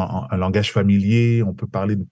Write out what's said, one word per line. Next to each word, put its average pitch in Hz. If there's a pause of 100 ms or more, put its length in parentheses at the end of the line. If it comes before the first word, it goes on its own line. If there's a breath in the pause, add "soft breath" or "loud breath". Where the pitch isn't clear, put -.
un, -
un 98
langage 95
familier, 110
on 98
peut -
parler 101
de 92